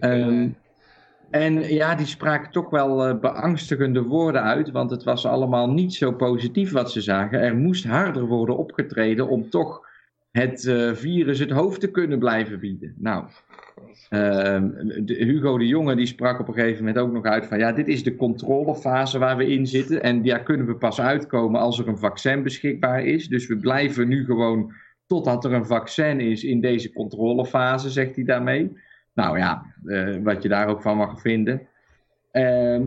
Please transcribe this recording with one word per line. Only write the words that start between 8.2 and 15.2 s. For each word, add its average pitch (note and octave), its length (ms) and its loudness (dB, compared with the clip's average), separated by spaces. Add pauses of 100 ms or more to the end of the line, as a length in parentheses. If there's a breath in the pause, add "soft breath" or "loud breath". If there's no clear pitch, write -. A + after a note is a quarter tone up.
worden A#2 300 0
opgetreden A#2 720 -2
om A#2+ 220 -2
toch - 340 -2 (460 loud breath)
het, B2+ 360 -2
eh, A#2+ 260 2
virus C#3+ 460 0
het C#3+ 120 -2
hoofd F3+ 300 0
te G3 100 0
kunnen D#3 280 0
blijven A2 420 0
bieden. F#2+ 380 -8
Nou, F#2+ 260 -4 (840 loud breath)
ehm, G2 640 2 (340)
de, A2 100 -2
Hugo C3 440 2